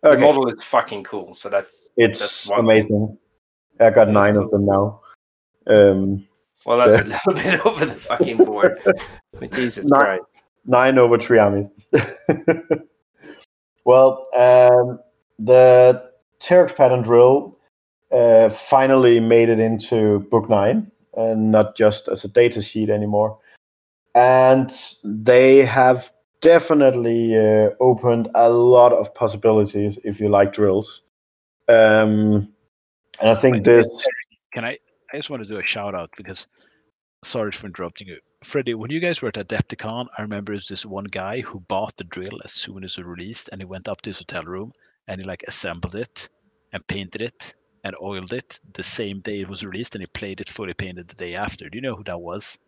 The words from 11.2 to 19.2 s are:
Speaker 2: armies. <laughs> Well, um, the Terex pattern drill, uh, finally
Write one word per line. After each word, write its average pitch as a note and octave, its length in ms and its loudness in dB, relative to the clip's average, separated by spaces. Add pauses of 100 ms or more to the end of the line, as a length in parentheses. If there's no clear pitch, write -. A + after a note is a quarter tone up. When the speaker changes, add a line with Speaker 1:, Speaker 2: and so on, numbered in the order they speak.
Speaker 2:
armies. G2+ 300 0 (240)
<laughs> D3+ 60 2 (1900)
Well, C3 500 4
um, B2 640 4 (380)
the B2+ 720 4 (300)
Terex F3+ 340 2
pattern B2+ 280 2
drill, B2 560 4 (540)
uh, A#2 360 4
finally C3 720 2